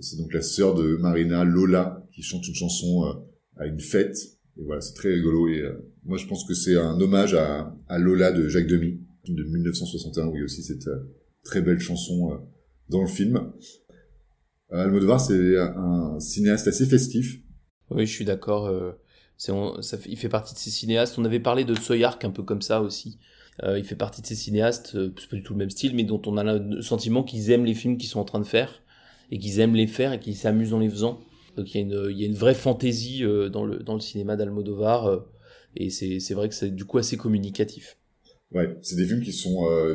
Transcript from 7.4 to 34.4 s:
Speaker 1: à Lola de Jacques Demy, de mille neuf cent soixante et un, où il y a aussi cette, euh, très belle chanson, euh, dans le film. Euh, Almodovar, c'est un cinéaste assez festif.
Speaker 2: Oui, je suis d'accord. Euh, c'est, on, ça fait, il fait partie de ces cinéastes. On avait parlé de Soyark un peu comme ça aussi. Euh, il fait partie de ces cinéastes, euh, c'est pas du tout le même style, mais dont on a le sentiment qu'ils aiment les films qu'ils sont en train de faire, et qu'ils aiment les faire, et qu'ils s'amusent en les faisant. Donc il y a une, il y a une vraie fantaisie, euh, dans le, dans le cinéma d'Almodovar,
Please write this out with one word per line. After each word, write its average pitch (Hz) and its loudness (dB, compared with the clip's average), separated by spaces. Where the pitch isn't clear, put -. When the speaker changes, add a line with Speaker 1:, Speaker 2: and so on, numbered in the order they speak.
Speaker 1:
à 87 -4
Lola 92 6
de 82 2
Jacques 82 2
Demy, 85 2
de 78 -2
mille 80 -2
neuf 85 0
cent 87 -6
soixante 82 -8
et 82 2
un, 80 0
où 80 -2
il 71 -4
y - -4
a - -4
aussi 69 -8
cette, 67 -8
euh, 67 -6
très 95 -2
belle 85 4
chanson, 87 -2
euh, 71 -8
dans 95 2
le 95 0
film. 101 0
Euh, 87 -4
Almodovar, 98 4
c'est 92 4
un 87 0
cinéaste 104 2
assez - 4
festif. 127 2
Speaker 2:
Oui, 110 2
je 110 -2
suis - -6
d'accord. 104 0
Euh, 92 -2
c'est, - -6
on, 98 -4
ça - -8
fait, - -12
il 113 -10
fait 117 -6
partie 107 -4
de - -10
ces - -8
cinéastes. 117 0
On 117 2
avait 113 2
parlé 127 2
de 120 0
Soyark 120 2
un 107 -2
peu 98 -8
comme 101 -2
ça 110 2
aussi. 107 -8
Euh, 98 0
il 101 -4
fait 101 -10
partie - -6
de - -8
ces 113 -6
cinéastes, 110 0
euh, 95 -2
c'est - -20
pas 113 -6
du 98 -8
tout - -12
le 104 -2
même 98 -2
style, 131 -2
mais 117 2
dont 107 -2
on 104 -2
a 104 2
le 104 -4
sentiment 113 0
qu'ils 113 0
aiment 120 6
les 113 2
films 123 -2
qu'ils 120 -8
sont - -6
en 101 0
train 104 -4
de 104 -2
faire, 117 -2
et - -6
qu'ils 101 0
aiment 113 6
les 110 4
faire, 131 -2
et 117 -4
qu'ils 107 -8
s'amusent 110 0
en 110 2
les 110 2
faisant. 113 -2
Donc 98 -6
il 107 -4
y - 0
a - 0
une, 101 -4
il 98 -6
y 104 -4
a - 0
une 107 -2
vraie 113 6
fantaisie, 123 -2
euh, 104 2
dans 104 -4
le, 104 -4
dans 107 -6
le 107 -4
cinéma 104 -4
d'Almodovar, 104 0